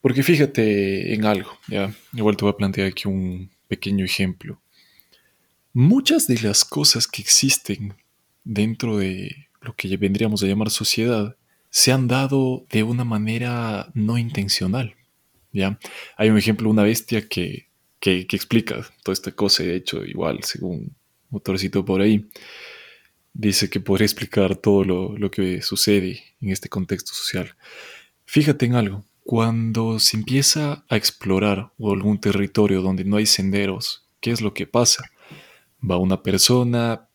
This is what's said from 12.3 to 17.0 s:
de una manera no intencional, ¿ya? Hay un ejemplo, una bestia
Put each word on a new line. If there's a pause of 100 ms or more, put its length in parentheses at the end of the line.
de
una
manera
no
intencional, (560)
¿ya? (380)
Hay
un
ejemplo,
una
bestia